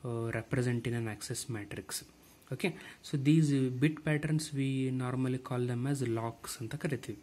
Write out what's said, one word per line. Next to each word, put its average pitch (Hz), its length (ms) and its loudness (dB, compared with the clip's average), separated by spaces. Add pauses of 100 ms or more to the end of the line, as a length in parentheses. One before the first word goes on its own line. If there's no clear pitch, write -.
uh, 117 280 -2
represent 120 560 0
in 117 60 0
an 117 120 -2
access 110 420 -6
matrix. 104 540 -8 (500)
Okay, 147 220 0 (260)
so - 160 -4
these, 147 360 6
uh, 131 180 4
bit 143 340 2
patterns 151 480 0
we 135 380 0
normally 127 480 0
call 127 220 -2
them 123 260 0
as 139 220 0
locks 113 520 -4
anta 117 160 -6
ಕರಿತೀವಿ. 127 460 -4